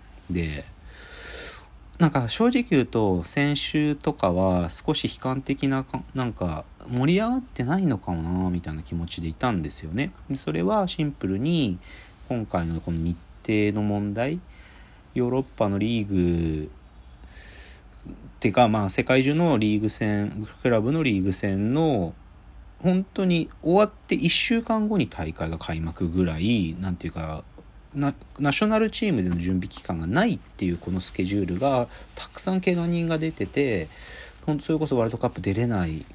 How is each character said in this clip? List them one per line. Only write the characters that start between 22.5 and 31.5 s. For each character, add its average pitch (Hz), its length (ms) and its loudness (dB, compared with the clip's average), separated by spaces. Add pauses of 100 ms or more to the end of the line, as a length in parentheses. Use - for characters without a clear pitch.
本 185 220 4
当 - 220 -4
に 170 240 2 (120)
終 170 120 4
わ 208 100 8
っ 208 60 0
て - 240 -4
一 170 160 2
週 233 320 2
間 220 260 0
後 208 80 0
に 139 120 2
大 - 260 -6
会 85 160 -4
が 82 80 -6
開 80 240 -4
幕 85 260 -2
ぐ 92 160 2
ら 80 140 0
い、 92 420 2
な 92 120 -2
ん 87 40 -4
て 87 120 -8
い - 20 -12
う - 20 -12
か、 80 320 -8 (500)
な-、 143 200 0 (240)
ナ 143 140 2
シ - 120 2
ョ - 40 4
ナ 220 100 4
ル 220 100 2
チ 214 180 -2
ー 190 60 2
ム 107 100 2
で 90 60 2
の 87 80 0
準 90 180 0
備 92 120 0
期 - 160 -12
間 82 160 -4
が 80 80 -4
な 147 180 2
い 214 100 2
っ - 40 -6
て - 260 -10
い 90 60 2
う 85 80 -2
こ 87 140 -8
の 92 80 -2
ス - 120 -8
ケ 95 120 -2
ジ 101 120 -2
ュ 101 60 2
ー 90 40 -2
ル 90 120 -2